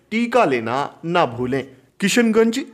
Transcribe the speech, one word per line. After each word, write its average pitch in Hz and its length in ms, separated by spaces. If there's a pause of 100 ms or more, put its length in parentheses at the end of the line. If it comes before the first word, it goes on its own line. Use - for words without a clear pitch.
(120)
टीका 233 340
लेना 127 600
न 170 200
भूलें। 123 420 (320)
किशनगंज 226 760